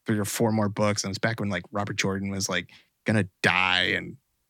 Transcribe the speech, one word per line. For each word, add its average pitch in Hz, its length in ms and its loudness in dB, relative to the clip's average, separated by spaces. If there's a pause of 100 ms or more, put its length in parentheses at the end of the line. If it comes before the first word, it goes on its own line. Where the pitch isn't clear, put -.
three 107 120 2
or 101 80 -2
four 113 260 0
more 107 160 2
books. 104 340 0
And 98 60 -6
it 95 40 -6
was 95 60 -6
back 113 220 -2
when, 104 80 -2
like, 90 140 -2 (100)
Robert 101 240 -4
Jordan 98 320 -2
was, 98 180 -4
like, 87 220 -2 (380)
gonna 107 180 4 (180)
die 92 540 2
and 87 200 -8 (340)